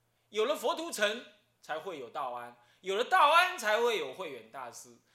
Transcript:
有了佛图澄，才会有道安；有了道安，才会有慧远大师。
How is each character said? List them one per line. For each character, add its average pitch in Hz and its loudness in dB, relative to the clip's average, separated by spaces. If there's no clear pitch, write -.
有 208 0
了 285 2
佛 262 -2
图 320 -8
澄， 214 -2
才 156 -8
会 170 -10
有 117 -12
道 131 -6
安； 120 -12
有 190 -4
了 233 2
道 302 6
安， 359 4
才 220 2
会 233 2
有 135 -6
慧 175 -10
远 113 -14
大 127 -12
师。 120 -20